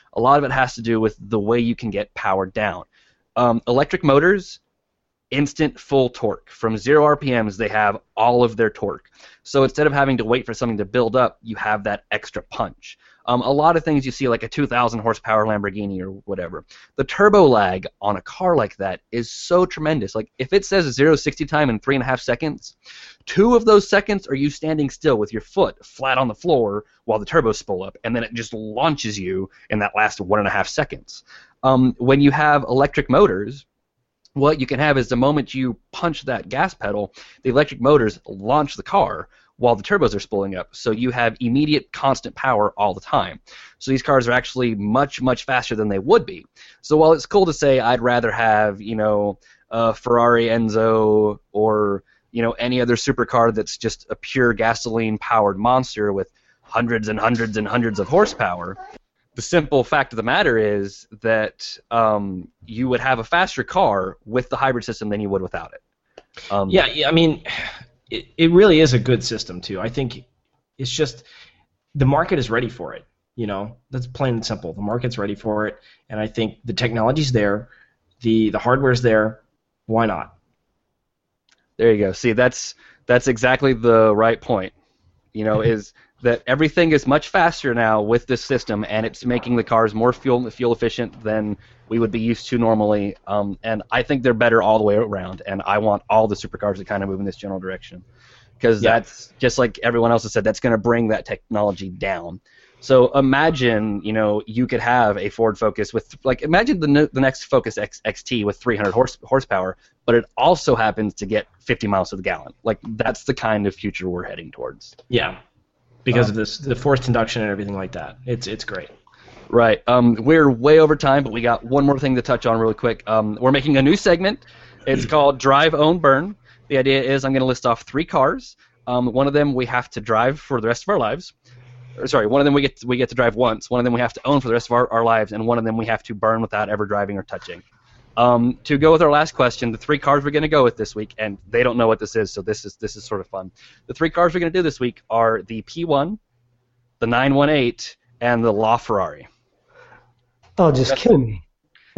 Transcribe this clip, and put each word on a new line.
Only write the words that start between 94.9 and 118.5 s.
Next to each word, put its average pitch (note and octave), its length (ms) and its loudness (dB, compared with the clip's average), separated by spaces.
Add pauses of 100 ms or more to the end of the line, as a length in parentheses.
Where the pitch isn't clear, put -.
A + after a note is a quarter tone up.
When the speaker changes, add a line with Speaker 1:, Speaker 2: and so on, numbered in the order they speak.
Speaker 1:
around, G2 500 -4
and G2 200 -6
I G#2 140 0
want G#2 300 0
all A2 200 2
the G2+ 60 -4
supercars G2+ 420 -6
to F#2+ 80 -14
kind G2+ 180 -4
of G2 60 -6
move F#2+ 100 -6
in G2+ 60 -6
this F#2+ 100 -8
general G2 240 -10
direction, F#2 440 -14 (580)
'cause A2+ 200 4
Speaker 2:
Yeah. A2 100 4
Speaker 1:
that's, - 460 -4
just B2 200 -2
like B2 260 0
everyone A#2 300 2
else A2+ 100 0
has A2 80 -10
said, G2+ 140 -2
that's G#2+ 160 -2
gonna A#2 160 2
bring A#2 320 0
that G#2+ 160 -2
technology G2+ 640 -4
down. F2+ 500 -8 (400)
So B2+ 320 6
imagine, C3 920 2
you G#2+ 120 -4
know, G#2+ 320 0
you A#2 200 -2
could A#2+ 160 -4
have A#2 360 2
a G2 120 -4
Ford A2 280 0
Focus G#2 360 -2
with, - 300 -6
like, B2+ 180 -2
imagine F#3+ 380 0
the D#3 80 -2
ne-, D3 240 4
the C3+ 100 -2
next C3+ 240 0
Focus - 320 0
X, - 280 -8
X G#2+ 180 -6
T A2+ 220 -2
with G2+ 140 -2
three A#2+ 180 -2
hundred G2+ 160 0
horse-, B2 300 0
horsepower, F#2+ 520 -2 (300)
but A#2+ 100 4
it A#2 100 4 (120)
also D3 380 2
happens G#2+ 400 -2
to G#2 100 -12
get G#2 220 -4 (120)
fifty A2+ 280 -4
miles F#2+ 240 0
to G#2 40 -12
the F#2 60 -10
gallon. F2 320 -8 (100)
Like, - 160 -2 (160)
that's A2+ 300 -4
the C3+ 80 -2
kind G#2+ 340 -2
of F#2+ 80 -4
future F#2 340 -8
we're F2+ 140 -8
heading - 280 -14
towards. - 440 -14 (140)
Speaker 2:
Yeah. F#2 280 -2 (640)
Because B2 220 2
Speaker 1:
Um, G2+ 60 -2
Speaker 2:
of G#2 40 -4
this, G#2+ 220 -6
the C3+ 180 -6
forced C3+ 320 0
induction A#2 360 0
and G#2+ 80 -2
everything G2+ 240 -6
like F#2+ 180 -10
that. D#2 320 -14
It's, B2 220 -6
it's G#2 180 -10